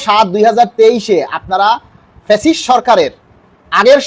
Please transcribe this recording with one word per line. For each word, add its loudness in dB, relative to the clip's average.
সাত 0
দুই 0
হাজার 2
তেইশে 0
আপনারা -2
ফ্যাসিস্ট 0
সরকারের, 0
আগের 2